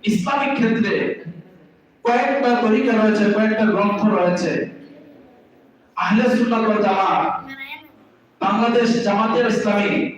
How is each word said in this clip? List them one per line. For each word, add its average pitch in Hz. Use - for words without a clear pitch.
ইসলামিক 277
ক্ষেত্রে 220
কয়েকটা 247
তরিকা 220
রয়েছে, 214
কয়েকটা 214
গ্রন্থ 208
রয়েছে। 180
আহলে 233
সুন্নাত 233
ওয়াল 208
জামাআত, 190
বাংলাদেশ 226
জামাতের 220
ইসলামী 208